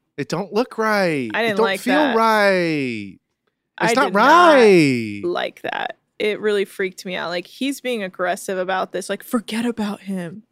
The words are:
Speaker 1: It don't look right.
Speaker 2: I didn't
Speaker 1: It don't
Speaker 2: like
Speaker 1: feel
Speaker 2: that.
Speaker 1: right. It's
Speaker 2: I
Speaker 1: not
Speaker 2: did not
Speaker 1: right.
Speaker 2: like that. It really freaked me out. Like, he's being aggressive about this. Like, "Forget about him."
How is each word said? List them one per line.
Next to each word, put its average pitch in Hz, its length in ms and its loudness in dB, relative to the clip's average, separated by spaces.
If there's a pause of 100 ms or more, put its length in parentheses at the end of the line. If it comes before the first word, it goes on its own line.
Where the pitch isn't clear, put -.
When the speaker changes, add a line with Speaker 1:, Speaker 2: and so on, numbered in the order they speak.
(160)
Speaker 1:
It 143 120 -6
don't 170 240 -6
look 240 260 -2
right. 185 540 0
Speaker 2:
I 208 100 -2
didn't 226 120 -2
Speaker 1:
It - 40 -6
don't 220 80 2
Speaker 2:
like - 140 -2
Speaker 1:
feel 254 140 0
Speaker 2:
that. 285 220 2
Speaker 1:
right. 170 1040 0 (600)
It's 220 120 2
Speaker 2:
I - 20 0
Speaker 1:
not 269 120 2
Speaker 2:
did 202 80 -4
not 302 420 8
Speaker 1:
right. 139 680 4
Speaker 2:
like 175 400 -6
that. - 360 -8 (200)
It 208 220 -4
really 208 240 0
freaked 190 420 -8
me 180 80 -8
out. 156 140 -6
Like, 175 180 -6
he's 269 340 -6
being 240 220 -4
aggressive 185 560 -6
about 185 320 -4
this. - 180 -8
Like, 202 140 -8
"Forget 226 420 -6
about 214 360 -6
him." 185 520 -10